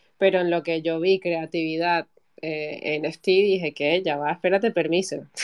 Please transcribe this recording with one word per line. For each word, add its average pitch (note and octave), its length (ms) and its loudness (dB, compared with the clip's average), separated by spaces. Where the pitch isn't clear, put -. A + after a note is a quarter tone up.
Pero F#3 220 4
en F3 100 2
lo E3+ 140 0
que E3 180 -2
yo E3 160 -2
vi F#3 220 2
creatividad, E3 840 -2
eh, D3+ 520 -6
N D#3 100 -4
F E3 160 -6
T, G3 80 0
dije F#3+ 440 4
que D#3+ 280 0
ya D#3 140 -2
va, D3 160 -2
espérate, G3 400 0
permiso. E3+ 560 -2